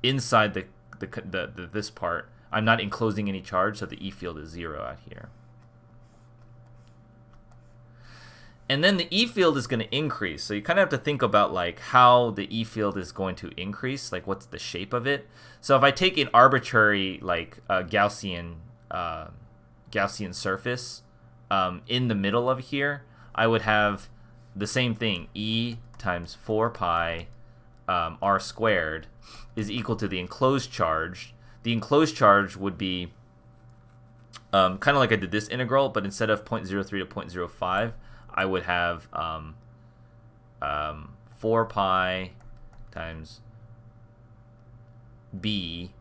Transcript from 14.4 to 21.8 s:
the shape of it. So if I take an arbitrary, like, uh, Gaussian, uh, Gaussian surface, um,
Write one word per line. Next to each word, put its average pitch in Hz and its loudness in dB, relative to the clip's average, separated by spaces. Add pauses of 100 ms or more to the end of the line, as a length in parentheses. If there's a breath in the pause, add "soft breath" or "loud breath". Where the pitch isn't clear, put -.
the 80 -14
shape - -8
of 120 -2
it. 139 -2 (320 loud breath)
So 139 4
if 127 6
I 139 8
take 185 2
an 139 0
arbitrary, 107 6
like, 85 -4 (100)
uh, 92 2
Gaussian, 87 -2 (300)
uh, 82 -6 (640)
Gaussian 98 -2
surface, 123 -4 (460)
um, 92 0